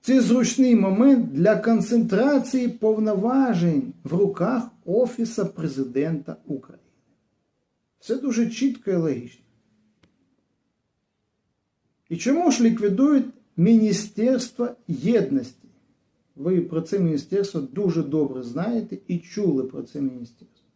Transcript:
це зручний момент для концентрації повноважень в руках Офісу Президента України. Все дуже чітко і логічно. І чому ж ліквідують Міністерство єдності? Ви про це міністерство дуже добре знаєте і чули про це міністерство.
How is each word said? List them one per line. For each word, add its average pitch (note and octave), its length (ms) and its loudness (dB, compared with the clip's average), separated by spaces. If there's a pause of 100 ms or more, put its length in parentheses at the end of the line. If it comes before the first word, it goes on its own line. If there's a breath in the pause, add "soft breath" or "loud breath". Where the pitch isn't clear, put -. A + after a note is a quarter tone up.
це C4 200 2
зручний A#3+ 560 4
момент G#3 560 4
для F#3 240 4
концентрації A#3 1120 0
повноважень G#3+ 1200 0 (120)
в D#3 100 -6
руках G#3 560 0 (140)
Офісу A3 600 -2
Президента C#3+ 920 -6 (100)
України. - 360 -12 (1160)
Все A3+ 180 -4
дуже A#3+ 340 -2
чітко B3+ 400 -4
і F#3 60 0
логічно. C3+ 480 -4 (2750)
І E3 80 -6
чому D4+ 340 2
ж A#3 140 2
ліквідують A3+ 600 2 (300)
Міністерство A3 1120 2 (200)
єдності? C#3 800 -2 (680)
Ви E3+ 240 0
про D#3+ 200 -4
це G3 180 -4
міністерство E3+ 640 -2
дуже E3 420 -2
добре C#3 400 -2
знаєте A#2+ 640 -6
і F3 120 -4
чули E3 460 -2
про C3+ 180 -10
це C#3+ 180 -12
міністерство. B2+ 760 -10